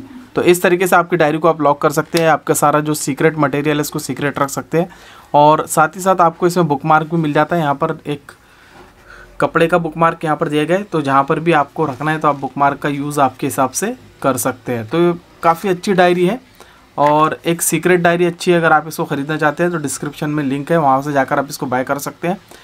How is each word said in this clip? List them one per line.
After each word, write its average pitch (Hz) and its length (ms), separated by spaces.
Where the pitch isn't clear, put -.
तो 131 60
इस 175 200
तरीके 180 240
से 185 100
आपकी 170 200
डायरी 156 220
को 165 100
आप 156 120
लॉक 143 220
कर 151 100
सकते 156 260
हैं, 165 100
आपका 151 260
सारा 147 260
जो 151 140
सीक्रेट 151 440
मटेरियल 147 380
है 147 40
इसको 147 180
सीक्रेट 139 400
रख 139 100
सकते 143 300
हैं। 180 100
और 151 320
साथ 156 300
ही 185 40
साथ 180 200
आपको 170 260
इसमें 175 220
बुकमार्क 156 420
भी 170 60
मिल 156 160
जाता 151 240
है। 165 60
यहाँ 143 120
पर 160 220
एक 147 260
कपड़े 165 260
का 175 120
बुकमार्क 165 460
यहाँ 151 120
पर 160 120
दिया 151 160
गया 170 120
है, 208 80
तो 165 180
जहाँ 135 220
पर 151 160
भी 165 140
आपको 151 320
रखना 143 240
है 156 80
तो 156 100
आप 143 80
बुकमार्क 139 420
का 151 100
यूज़ 143 320
आपके 131 260
हिसाब 127 260
से 226 220
कर 131 160
सकते 127 340
हैं। 110 140
तो 170 260
काफ़ी 170 260
अच्छी 180 260
डायरी 180 320
है 233 140
और 151 500
एक 170 160
सीक्रेट 175 380
डायरी 175 260
अच्छी 170 240
है। 170 80
अगर 160 140
आप 156 160
इसको 160 160
ख़रीदना 151 320
चाहते 151 260
हैं 175 100
तो 165 60
डिस्क्रिप्शन 147 520
में 151 140
लिंक 139 280
है, 165 60
वहाँ 147 240
से 147 100
जाकर 139 260
आप 139 120
इसको 147 160
बाय 127 180
कर 139 160
सकते 151 280
हैं। 190 100